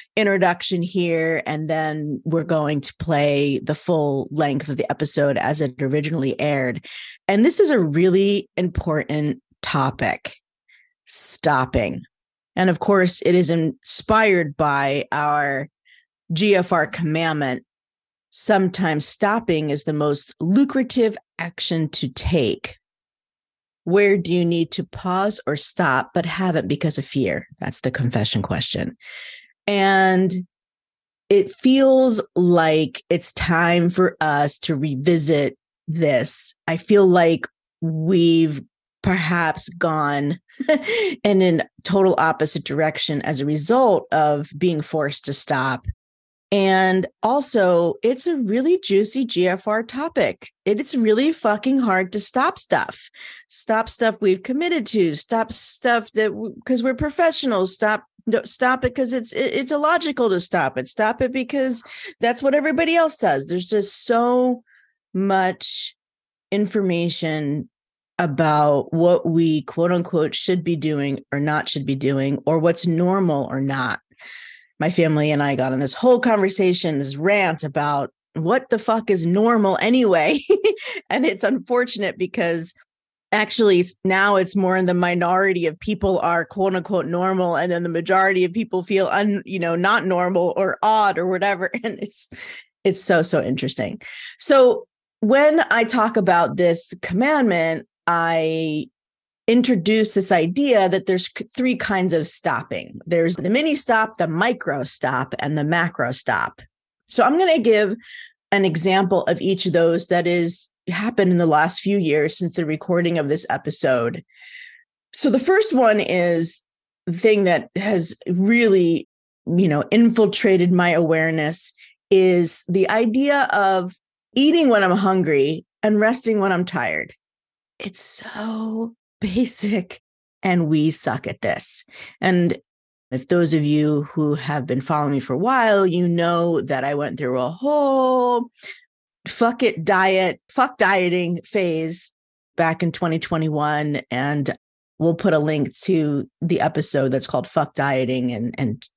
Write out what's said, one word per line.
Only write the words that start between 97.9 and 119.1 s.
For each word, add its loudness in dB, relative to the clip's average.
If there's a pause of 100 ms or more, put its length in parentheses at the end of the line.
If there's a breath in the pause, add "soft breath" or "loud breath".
I -2 (600)
introduce 2
this 0
idea 2
that -2
there's -2
c-, -10
three -2
kinds -2
of 0
stopping. -6
There's 2
the -4
mini 0
stop, -2
the 0
micro -2
stop, -4
and -4
the 0
macro -2
stop. -4 (480)
So 2
I'm 2
gonna 4
give 2 (560 loud breath)
an 2
example 2
of -2
each -2
of -2
those 2
that 0
is -2 (180)
happened 0
in 4
the 2
last 2
few 0
years 0
since -4
the -2
recording -2
of -2
this -2
episode. -2 (920 loud breath)
So 0
the 2
first 2
one 4
is 0 (420)
the -4
thing 2
that 0
has -2 (120)
really, 2 (400)